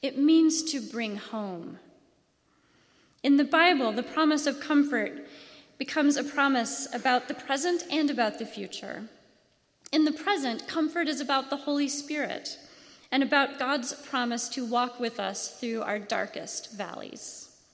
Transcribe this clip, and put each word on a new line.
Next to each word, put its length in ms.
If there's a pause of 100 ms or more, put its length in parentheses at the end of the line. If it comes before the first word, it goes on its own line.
It 160
means 540
to 100
bring 360
home. 640 (1400)
In 120
the 60
Bible, 480
the 140
promise 420
of 140
comfort 640 (500)
becomes 400
a 60
promise 720
about 320
the 80
present 560
and 200
about 280
the 80
future. 600 (840)
In 140
the 80
present, 560
comfort 400
is 120
about 300
the 160
Holy 220
Spirit 720 (520)
and 120
about 340
God's 340
promise 580
to 140
walk 360
with 180
us 300 (100)
through 240
our 160
darkest 720
valleys. 760 (260)